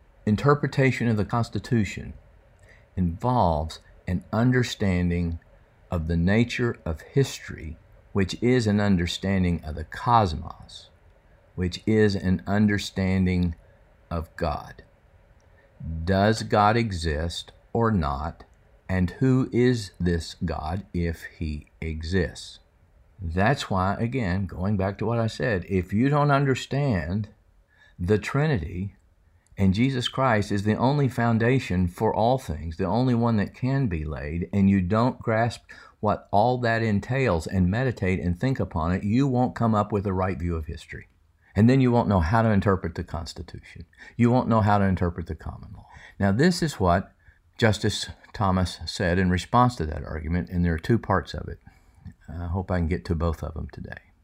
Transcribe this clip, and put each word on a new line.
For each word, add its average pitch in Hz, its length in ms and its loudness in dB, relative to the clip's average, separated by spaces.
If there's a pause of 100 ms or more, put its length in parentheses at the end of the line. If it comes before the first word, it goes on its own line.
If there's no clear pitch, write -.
(260)
interpretation 135 840 2
of 107 80 2
the 98 80 0
Constitution - 880 -2 (800)
involves 87 840 0 (280)
an 87 240 -4
understanding 90 1080 0 (520)
of 82 160 -2
the 85 100 0
nature 113 680 0
of 80 160 -6
history, - 760 -4 (360)
which 95 280 -2
is 120 260 2
an 104 120 2
understanding 92 840 0
of 76 120 -8
the 80 80 -8
cosmos, - 1040 -2 (680)
which 90 300 -4
is 107 300 4
an 92 300 0
understanding 95 1120 0 (560)
of 82 240 -8
God. - 480 -6 (1200)
Does 101 400 2
God 107 320 4
exist 82 800 -4 (180)
or 113 200 2
not? 76 520 -2 (460)
And 92 220 0
who 131 420 2
is 120 460 2
this 85 440 -2
God 85 500 -6
if 85 300 -4 (140)
he 76 300 -8 (120)
exists? 80 800 -4 (640)
That's 92 480 0
why, 95 280 0
again, 113 480 -2
going 90 300 -4
back 98 220 -2
to 104 80 -4
what 117 140 0
I 110 80 0
said, 110 420 -2
if 95 240 0
you 123 160 2
don't 147 200 2
understand 127 1000 0 (680)
the 95 200 2
Trinity 104 800 -2 (600)
and 95 160 4
Jesus 123 360 0
Christ 117 420 0
is 101 120 -2
the 107 120 2
only 139 320 2
foundation 117 800 2
for 107 260 -2
all 120 240 2
things, 80 380 -8
the 95 100 -4
only 120 300 0
one 117 220 2
that - 180 -2
can 135 320 0
be 82 160 -4
laid, 76 480 -6
and 98 180 4
you 98 120 4
don't 113 380 0
grasp 117 420 -2 (400)
what 104 300 -2
all 120 260 2
that 113 260 0
entails 107 640 0
and 90 240 2
meditate 107 480 0
and 87 180 -2
think 131 220 -2
upon 85 320 -2
it, 95 120 -2
you 117 220 2
won't 123 300 0
come 113 180 0
up 104 200 0
with 98 100 0
the 98 100 -2
right 92 240 -2
view 82 200 -4
of 76 80 -6
history. - 420 -14 (480)
And 110 140 6
then 135 100 6
you 127 100 4
won't 117 200 2
know 98 100 4
how 98 220 2
to 113 100 4
interpret 95 440 2
the 87 100 -6
Constitution. - 800 -12 (320)
You 117 120 4
won't 123 200 2
know 113 100 4
how 104 180 4
to 98 60 4
interpret 87 440 0
the 82 80 -8
common - 380 -14
law. - 140 -18 (320)
Now, 98 140 4
this 170 280 2
is 151 200 -2
what 92 320 2 (440)
Justice 107 520 2 (240)
Thomas 92 520 0
said 87 320 -2
in 92 120 2
response 120 480 2
to 80 80 -4
that 78 180 -6
argument, 78 460 -4
and 87 160 0
there 85 80 2
are 80 40 0
two 117 220 0
parts - 340 -2
of - 140 -10
it. - 120 -12 (680)
I 85 200 -8
hope 90 220 -4
I 90 100 0
can 82 80 0
get 85 180 -4
to 87 100 -2
both 80 260 -2
of 78 120 -8
them 76 180 -10
today. - 300 -16 (220)